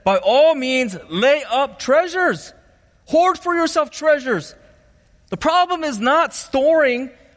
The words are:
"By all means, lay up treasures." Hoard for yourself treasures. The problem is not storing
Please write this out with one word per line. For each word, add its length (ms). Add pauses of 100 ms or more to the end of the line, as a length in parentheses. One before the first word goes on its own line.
"By 140
all 400
means, 400 (120)
lay 360
up 340
treasures." 760 (520)
Hoard 340
for 160
yourself 380
treasures. 640 (720)
The 80
problem 480
is 160
not 340
storing 760 (260)